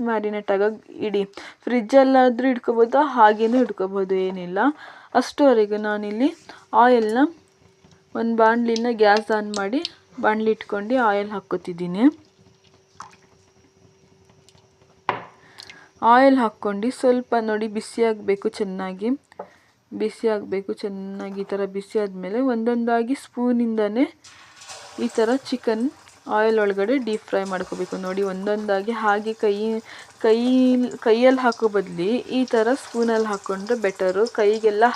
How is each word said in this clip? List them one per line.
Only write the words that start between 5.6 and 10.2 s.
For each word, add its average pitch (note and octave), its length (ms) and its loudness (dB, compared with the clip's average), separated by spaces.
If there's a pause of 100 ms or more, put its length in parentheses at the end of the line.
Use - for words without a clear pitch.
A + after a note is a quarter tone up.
ನಾನಿಲ್ಲಿ G#3 420 -2 (540)
ಆಯಿಲ್ನ, A#3 340 4 (1000)
ಒಂದು A3+ 240 -2
ಬಾಣಲಿನ A#3 480 2 (120)
ಗ್ಯಾಸ್ G#3+ 360 4
ಆನ್ G#3 120 -8 (100)
ಮಾಡಿ G#3+ 200 -4 (440)